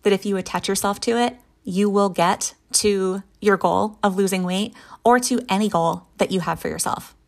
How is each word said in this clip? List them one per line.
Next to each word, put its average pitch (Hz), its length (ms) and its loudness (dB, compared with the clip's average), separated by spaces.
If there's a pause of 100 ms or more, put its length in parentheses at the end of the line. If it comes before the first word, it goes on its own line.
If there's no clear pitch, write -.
that 202 120 4
if 190 100 -4
you 196 140 -2
attach 185 280 -6
yourself 202 340 -2
to 240 180 -2
it, 240 180 0 (260)
you 202 280 0
will 202 180 2
get 180 460 -2 (180)
to 196 500 0 (200)
your 196 160 4
goal 190 440 0
of 190 140 0
losing 190 280 0
weight 190 300 -4 (300)
or 247 160 6
to 247 300 -2
any 208 180 2
goal 170 380 0 (100)
that - 140 0
you 185 100 0
have 165 180 -4
for 160 100 -8
yourself. - 460 -6 (140)